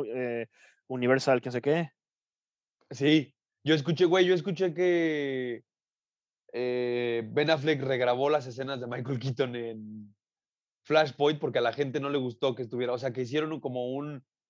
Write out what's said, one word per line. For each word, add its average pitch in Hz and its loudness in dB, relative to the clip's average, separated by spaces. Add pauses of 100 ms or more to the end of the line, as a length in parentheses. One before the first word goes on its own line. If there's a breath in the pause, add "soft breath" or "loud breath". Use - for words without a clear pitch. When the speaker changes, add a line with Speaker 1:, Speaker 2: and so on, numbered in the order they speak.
(120)
Speaker 1:
eh, 120 -4 (400 soft breath)
Universal, 131 4
quién 123 -6
sé 123 -4
qué. 156 2 (1000)
Speaker 2:
Sí, 143 2 (320)
yo 151 4
escuché, 160 2
güey, 180 6
yo 185 6
escuché 180 -2
que, 147 0 (880)
eh, 120 -2
Ben 151 2
Affleck 147 2
regrabó 127 2
las 143 0
escenas 131 -8
de 120 -8
Michael 123 -6
Keaton 127 -2
en 107 -10 (720)
Flashpoint 151 2
porque 135 -2
a 120 2
la 117 2
gente 139 -2
no 139 -2
le 143 0
gustó 127 -2
que 131 -6
estuviera, 120 -4
o 123 -2
sea, 127 -4
que 127 -4
hicieron 151 -2
un, 151 -6
como 123 -6
un, 143 -8 (260)